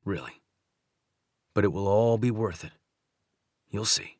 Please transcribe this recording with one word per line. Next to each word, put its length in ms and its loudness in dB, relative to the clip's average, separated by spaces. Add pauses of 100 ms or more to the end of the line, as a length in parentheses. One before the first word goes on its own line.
Really. 380 -8 (1120)
But 100 2
it 80 4
will 160 -2
all 300 4
be 140 0
worth 320 -4
it. 100 -16 (960)
You'll 160 -6
see. 340 -2